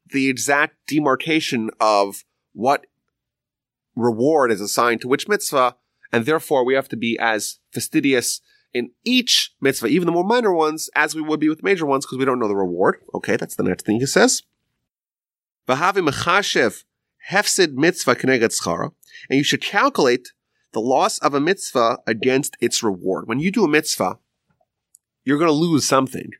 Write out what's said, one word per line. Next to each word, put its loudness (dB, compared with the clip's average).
the 0
exact 0
demarcation 0
of 2
what -2
reward 2
is 0
assigned 0
to -10
which -2
mitzvah, 0
and 0
therefore 0
we 0
have -2
to -8
be -4
as -2
fastidious -2
in -6
each 0
mitzvah, 0
even 2
the 2
more 0
minor 0
ones, -2
as 2
we -6
would -2
be 0
with -2
major 0
ones, 0
'cause -10
we -2
don't 0
know -2
the -2
reward. 0
Okay, -2
that's -10
the -4
next -2
thing 0
he 0
says. 2
"V'havi 0
mechashev 0
hefsid 2
mitzvah 2
keneged 2
schara," -4
and 0
you 2
should -2
calculate 0
the -4
loss 0
of 0
a 0
mitzvah 0
against -2
its -2
reward. -4
When -2
you -2
do 2
a 2
mitzvah, -2
you're 0
gonna 4
lose 2
something, 0